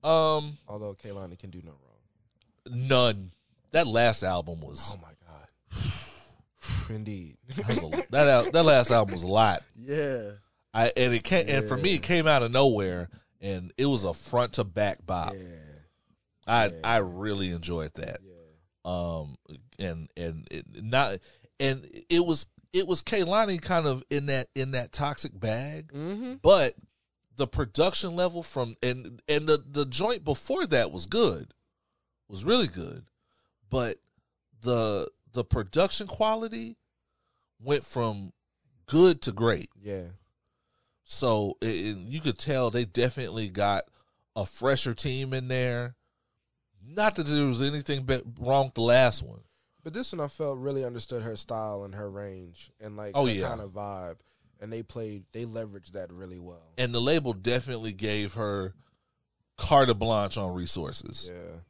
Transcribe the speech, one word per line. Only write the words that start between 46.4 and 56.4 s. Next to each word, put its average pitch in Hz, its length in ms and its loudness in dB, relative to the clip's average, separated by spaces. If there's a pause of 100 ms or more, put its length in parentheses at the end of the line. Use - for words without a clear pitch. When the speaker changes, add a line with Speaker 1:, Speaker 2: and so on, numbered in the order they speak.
Speaker 1:
Not 208 300 0
that 160 100 -2
there 147 200 2
was 123 160 2
anything 143 420 -2
be-, 127 180 0 (160)
wrong 135 280 4
with - 80 -10
the 117 80 0
last 120 400 6
one. 55 180 -14 (420)
Speaker 2:
But 160 100 -12
this 233 200 -8
one 175 80 -6
I 143 80 -4
felt 139 300 -6
really 135 260 -4
understood 120 380 -8
her 110 140 -8
style 107 480 -6
and 95 100 -14
her 104 160 -8
range 95 600 -14 (100)
and, 107 160 -14
like, 104 180 -10
Speaker 1:
Oh, 139 120 4
Speaker 2:
her 117 60 2
Speaker 1:
yeah. 95 160 -2
Speaker 2:
kind 113 120 -8
of 98 120 -14
vibe. 95 440 -10 (440)
And 110 120 -12
they 113 100 -8
played, 107 500 -12
they 113 140 -8
leveraged 101 460 -12
that 90 200 -12
really 90 260 -14
well. 87 400 -20